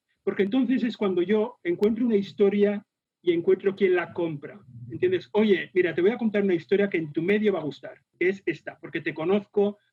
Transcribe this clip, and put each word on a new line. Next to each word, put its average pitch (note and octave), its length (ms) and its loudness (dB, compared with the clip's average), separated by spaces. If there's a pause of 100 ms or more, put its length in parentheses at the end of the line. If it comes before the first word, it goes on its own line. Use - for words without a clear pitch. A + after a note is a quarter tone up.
(220)
Porque G3 200 -2
entonces B3 420 0
es A#3 120 -4
cuando F#3 260 0
yo G#3+ 400 0
encuentro G#3 420 0
una A3+ 120 2
historia G3+ 680 2 (380)
y F3 100 0
encuentro F#3 420 0
quién F3+ 220 2
la E3+ 160 -4
compra. D#3 480 -8 (300)
¿Entiendes? F3+ 420 -2
"Oye, G3+ 400 2
mira, F3 220 2
te F3 80 -2
voy G3+ 80 4
a A#3+ 80 -4
contar G#3 240 0
una F#3+ 120 2
historia G3 360 0
que F3+ 80 -2
en D#3 140 -6
tu D#3+ 100 -4
medio G#3 320 2
va E3 60 -4
a D3 40 -8
gustar, - 340 -10 (200)
que F3 100 2
es G3 160 -4
esta, - 340 -8
porque - 220 -10
te D#3 140 -6
conozco, G3+ 640 0 (140)